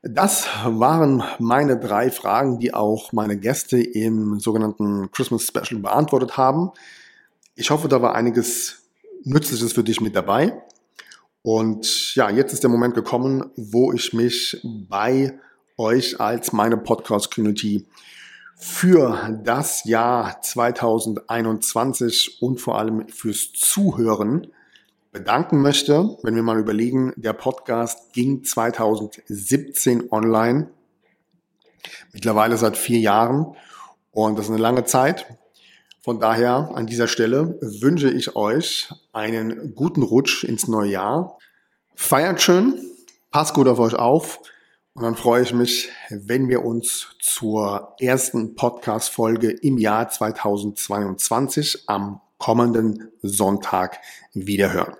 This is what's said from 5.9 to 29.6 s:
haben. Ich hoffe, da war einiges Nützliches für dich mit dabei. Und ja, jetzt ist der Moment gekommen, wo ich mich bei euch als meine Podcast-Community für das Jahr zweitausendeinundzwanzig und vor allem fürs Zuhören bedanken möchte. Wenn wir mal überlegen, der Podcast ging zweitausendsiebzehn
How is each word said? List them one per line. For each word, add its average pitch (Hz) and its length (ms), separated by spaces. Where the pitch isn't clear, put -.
haben. 143 340
Ich 113 140
hoffe, 151 180
da 131 140
war 120 120
einiges 117 680
Nützliches 123 500
für 117 100
dich 107 180
mit 107 140
dabei. 110 460
Und 110 720
ja, 113 140
jetzt 131 220
ist - 120
der 131 60
Moment 120 240
gekommen, 131 640
wo 113 380
ich - 200
mich 117 500
bei 113 760
euch 117 420
als 113 340
meine 110 240
Podcast-Community 104 1080
für 120 840
das 123 420
Jahr 113 560
zweitausendeinundzwanzig 117 2000
und 123 180
vor 117 180
allem 110 300
fürs - 460
Zuhören 117 960
bedanken 131 500
möchte. 147 600
Wenn 113 140
wir 113 80
mal 113 160
überlegen, 120 560
der 110 180
Podcast 117 800
ging 135 300
zweitausendsiebzehn 113 1700